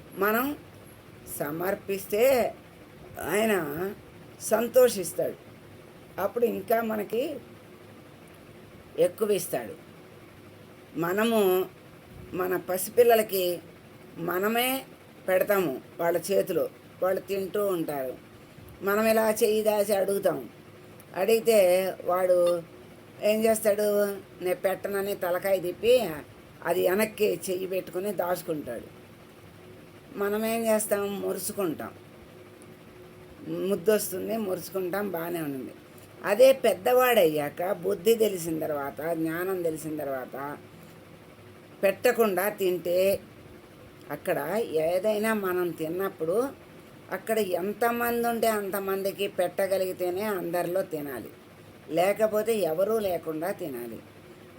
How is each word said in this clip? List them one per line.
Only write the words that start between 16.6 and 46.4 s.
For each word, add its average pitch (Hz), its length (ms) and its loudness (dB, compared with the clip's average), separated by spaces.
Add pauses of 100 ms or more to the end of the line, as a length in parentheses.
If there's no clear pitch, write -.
వాళ్ళు 190 180 0
తింటూ 196 460 -4
ఉంటారు. 147 500 -4 (640)
మనం 208 260 2
ఇలా 220 240 4
చెయ్యి 214 320 2
దాచి 208 320 2
అడుగుతాం. 185 540 0 (640)
అడిగితే 196 800 4 (120)
వాడు 175 560 4 (600)
ఏం 220 240 2
చేస్తాడు? 208 600 4 (380)
"నేను 180 120 0
పెట్టనని" 196 600 -2
తలకాయ 185 440 0
తిప్పి 208 420 2 (640)
అది 180 240 2
వెనక్కి 208 500 0 (100)
చెయ్యి 185 180 -4
పెట్టుకుని 185 440 -4
దాచుకుంటాడు. 170 840 -4 (1200)
మనం 208 280 -2
ఏం 226 200 -2
చేస్తాం? 202 560 0
మురుసుకుంటాం. 185 680 -4 (1600)
ముద్దొస్తుంది, 190 920 0
మురుసుకుంటాం, 190 720 -4
బాగానే 170 300 -6
ఉంటుంది. 135 300 -6 (520)
అదే 240 300 6
పెద్దవాడయ్యాక, 190 1200 4
బుద్ధి 190 440 2
తెలిసిన 175 440 0
తర్వాత, 143 420 -4 (120)
జ్ఞానం 170 480 -2
తెలిసిన 156 360 -4
తర్వాత 135 600 -6 (1300)
పెట్టకుండా 202 640 2
తింటే, 185 720 0 (920)
అక్కడ 156 520 -4
ఏదైనా 190 720 0
మనం 180 360 0
తిన్నప్పుడు 175 720 -2 (680)